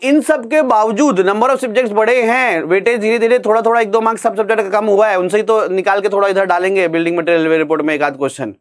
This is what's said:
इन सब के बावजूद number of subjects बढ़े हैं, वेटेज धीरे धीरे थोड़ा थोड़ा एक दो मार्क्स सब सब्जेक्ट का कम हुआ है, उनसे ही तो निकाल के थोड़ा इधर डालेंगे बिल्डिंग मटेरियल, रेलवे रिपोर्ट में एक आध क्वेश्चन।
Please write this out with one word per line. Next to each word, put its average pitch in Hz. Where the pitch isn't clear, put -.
इन 285
सब 262
के 311
बावजूद 220
number 214
of 262
subjects 233
बढ़े 220
हैं, 233
वेटेज 196
धीरे 220
धीरे 226
थोड़ा 220
थोड़ा 233
एक 214
दो 220
मार्क्स 226
सब 214
सब्जेक्ट 202
का 196
कम 214
हुआ 208
है, 190
उनसे 180
ही 214
तो 208
निकाल 190
के 202
थोड़ा 196
इधर 196
डालेंगे 180
बिल्डिंग 165
मटेरियल, 165
रेलवे 160
रिपोर्ट 151
में 151
एक 143
आध 143
क्वेश्चन। 135